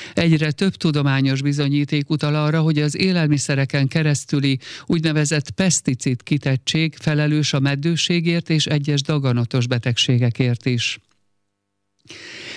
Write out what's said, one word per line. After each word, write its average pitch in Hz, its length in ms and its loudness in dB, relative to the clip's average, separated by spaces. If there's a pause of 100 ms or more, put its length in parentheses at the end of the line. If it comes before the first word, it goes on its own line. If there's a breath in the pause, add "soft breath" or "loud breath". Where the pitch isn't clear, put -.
(140 loud breath)
Egyre 160 360 4
több 190 240 0
tudományos 135 680 0
bizonyíték 143 680 0
utal 151 240 0
arra, 151 260 2
hogy 156 180 2
az 151 180 0
élelmiszereken 147 920 0
keresztüli 143 720 0 (280 loud breath)
úgynevezett 156 640 0
peszticid 135 720 -2
kitettség 147 760 -2
felelős 151 560 0
a 143 80 0
meddőségért 165 920 0
és 156 160 2
egyes 147 360 0
daganatos 127 640 0
betegségekért 123 1000 0
is. 123 320 -2 (1600 loud breath)